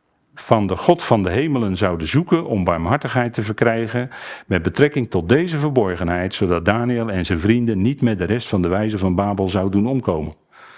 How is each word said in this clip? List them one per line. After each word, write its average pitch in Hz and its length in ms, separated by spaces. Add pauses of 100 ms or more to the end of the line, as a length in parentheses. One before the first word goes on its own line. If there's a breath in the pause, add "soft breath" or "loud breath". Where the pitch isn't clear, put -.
(340)
van 107 320
de 92 100
God 170 260
van 110 200
de 92 80
hemelen 117 460
zouden 87 320
zoeken 165 380
om 101 180
barmhartigheid 113 720
te 117 80
verkrijgen 113 680 (360 loud breath)
met 87 160
betrekking 123 480
tot 87 180
deze 165 300
verborgenheid, 92 760
zodat 87 300
Daniel 117 460
en 92 160
zijn 85 140
vrienden 110 420
niet 131 180
met 113 180
de 87 60
rest 107 240
van 98 140
de 85 60
wijzen 107 300
van 92 160
Babel 98 340
zouden 95 340
doen 120 80
omkomen. 85 440 (440 loud breath)